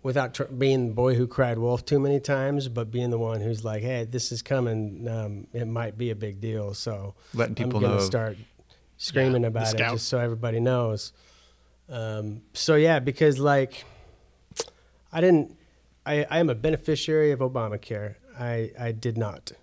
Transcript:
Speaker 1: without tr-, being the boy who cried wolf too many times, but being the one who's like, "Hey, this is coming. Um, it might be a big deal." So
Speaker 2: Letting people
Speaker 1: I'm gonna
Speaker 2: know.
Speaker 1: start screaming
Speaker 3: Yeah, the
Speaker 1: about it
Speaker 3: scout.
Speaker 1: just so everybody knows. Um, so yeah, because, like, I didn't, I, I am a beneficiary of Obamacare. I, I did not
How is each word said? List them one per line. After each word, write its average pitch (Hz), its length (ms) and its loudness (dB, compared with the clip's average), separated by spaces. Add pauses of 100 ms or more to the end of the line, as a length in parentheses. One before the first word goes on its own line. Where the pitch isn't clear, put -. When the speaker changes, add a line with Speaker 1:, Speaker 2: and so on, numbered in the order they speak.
Speaker 1:
without 131 320 0
tr-, 143 120 -4
being 131 440 2
the 107 40 -4
boy 123 220 4
who 123 120 4
cried 120 300 2
wolf 120 280 0
too 147 140 2
many 139 200 2
times, 139 480 0
but 113 240 -4
being 123 180 -2
the 117 80 0
one 113 220 -2
who's 110 240 -4
like, 107 180 -4
"Hey, 120 220 -2
this 120 300 -4
is 113 80 -6
coming. 113 680 -2
Um, 107 460 -6
it 120 120 -4
might 113 320 -6
be 120 120 -2
a 110 60 -4
big 101 260 -8
deal." 107 320 -4
So 101 420 -8 (180)
Speaker 2:
Letting 117 220 -2
people 123 220 -2
Speaker 1:
I'm 101 60 4
gonna 101 120 4
Speaker 2:
know. 98 60 2
Speaker 1:
start 107 340 -2 (600)
screaming 131 380 0
Speaker 3:
Yeah, 123 40 2
the 117 80 2
Speaker 1:
about 113 200 -2
it 110 100 0
Speaker 3:
scout. 120 160 0
Speaker 1:
just 113 160 -4
so 127 100 0
everybody 117 400 -2
knows. 120 540 0 (760)
Um, 110 540 -8 (120)
so 156 220 2
yeah, 156 240 6
because, 135 400 2
like, 139 460 2 (1300)
I 165 100 0
didn't, 175 360 6 (480)
I, 147 240 0
I 160 100 2
am 165 100 4
a 120 60 0
beneficiary 151 760 2
of 131 80 0
Obamacare. 107 760 -4 (220)
I, 117 420 -2
I 117 120 -4
did 113 260 -2
not 107 340 -6 (120)